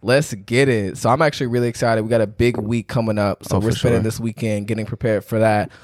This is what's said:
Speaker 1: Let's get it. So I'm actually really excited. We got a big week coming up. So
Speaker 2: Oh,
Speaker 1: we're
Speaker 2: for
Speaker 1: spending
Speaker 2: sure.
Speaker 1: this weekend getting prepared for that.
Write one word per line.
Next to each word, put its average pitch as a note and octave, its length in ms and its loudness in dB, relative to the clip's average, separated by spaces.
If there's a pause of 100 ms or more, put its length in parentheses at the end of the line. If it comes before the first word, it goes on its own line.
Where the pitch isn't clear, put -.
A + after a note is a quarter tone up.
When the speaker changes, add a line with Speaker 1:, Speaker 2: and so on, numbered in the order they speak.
Speaker 1:
Let's C3 320 0
get A#2 360 0
it. G#2 280 0
So A#2 140 0
I'm C3+ 120 2
actually C#3+ 260 0
really A#2+ 180 0
excited. A2+ 360 0
We A2 60 -4
got A#2 120 2
a G#2+ 80 2
big A#2 280 0
week A2+ 300 -2
coming A2 320 -2
up. G2+ 240 -2
So - 140 -2
Speaker 2:
Oh, - 20 4
Speaker 1:
we're G#2+ 140 2
Speaker 2:
for G#2 60 -2
Speaker 1:
spending A#2+ 200 2
Speaker 2:
sure. A2 60 0
Speaker 1:
this A2 160 -4
weekend G#2+ 480 -4
getting A2 180 -4
prepared G#2+ 380 -2
for A2+ 160 -2
that. G#2+ 320 2 (120)